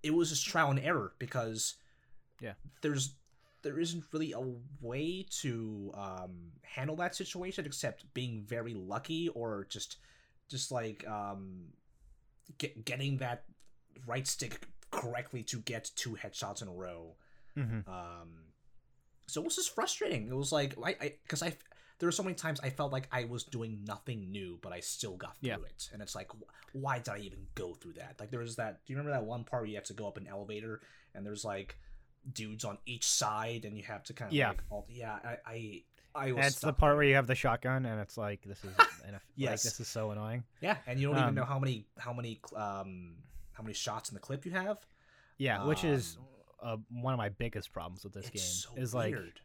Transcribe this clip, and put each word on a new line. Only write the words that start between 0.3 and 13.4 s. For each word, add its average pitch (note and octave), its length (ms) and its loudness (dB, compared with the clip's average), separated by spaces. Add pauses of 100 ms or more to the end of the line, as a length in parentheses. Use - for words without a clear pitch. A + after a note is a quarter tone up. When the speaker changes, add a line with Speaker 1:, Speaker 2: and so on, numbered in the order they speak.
Speaker 1:
trial D#3 260 6
and C3+ 80 6
error F#3+ 400 4
because A2+ 560 0 (680)
Speaker 2:
Yeah. G#2+ 120 -6 (280)
Speaker 1:
there's, C#3 340 2 (480)
there D3 160 0
isn't E3+ 320 0
really D#3 220 0
a A#2+ 80 -2 (400)
way D3+ 440 -2 (160)
to, A2 540 0
um, F#2 560 -6 (120)
handle D3 340 -4
that F3 180 0
situation F3+ 500 -4
except - 480 -4
being A#2 300 -2
very A#2 300 -2
lucky B2 560 0
or A2 400 -2
just, - 280 -6 (520)
just, C3 220 -4
like, A2+ 360 -2
um, G2 580 -4 (920)
get, A#2 280 -6
getting C3+ 320 0
that A#2+ 260 -2 (640)